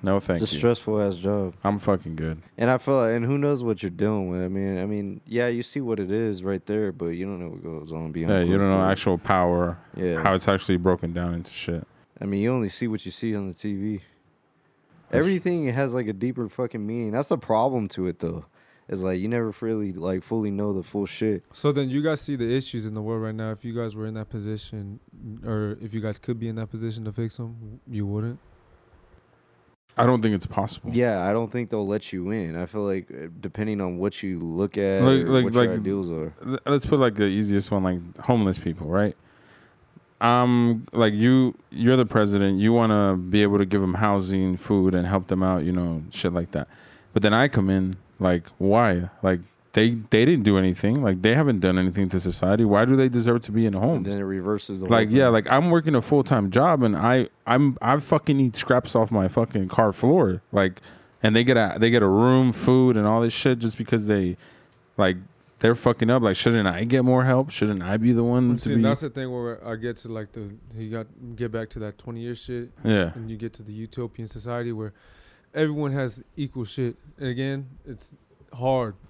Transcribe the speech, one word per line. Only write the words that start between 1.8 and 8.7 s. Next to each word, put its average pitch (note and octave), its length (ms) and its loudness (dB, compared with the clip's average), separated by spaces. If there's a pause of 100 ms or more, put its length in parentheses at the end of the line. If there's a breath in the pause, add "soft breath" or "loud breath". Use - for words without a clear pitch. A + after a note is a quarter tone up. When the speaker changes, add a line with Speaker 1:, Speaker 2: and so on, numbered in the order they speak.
Speaker 1:
good. D#2+ 260 -6 (160)
Speaker 2:
And A#2+ 140 0
I B2+ 60 2
feel C#3 240 -2
like, A2+ 140 2
and A#2 100 -2
who C3+ 120 0
knows C#3+ 260 -2
what A2 200 -4
you're G2 60 -4
dealing G2 400 -2
with? F2+ 120 -4
I F#2 60 -4
mean, G2 300 -4
I F2+ 80 -4
mean, G2+ 400 -8
yeah, A#2 240 -2
you A#2 120 -4
see C#3+ 200 -8
what A2+ 180 -4
it F#2 100 -4
is G#2 320 -2
right F#2+ 260 -4
there, G#2 260 -2
but E2 140 -6
you E2+ 180 -6
don't G2 160 -10
know E2+ 80 -10
what - 140 -16
goes D#2+ 280 -12
on D#2+ 220 -8
behind E2 180 -2
Speaker 1:
Yeah, F#2+ 100 4
you F2 100 2
Speaker 2:
closed F#2+ 100 4
Speaker 1:
don't G2 80 2
know F#2+ 80 4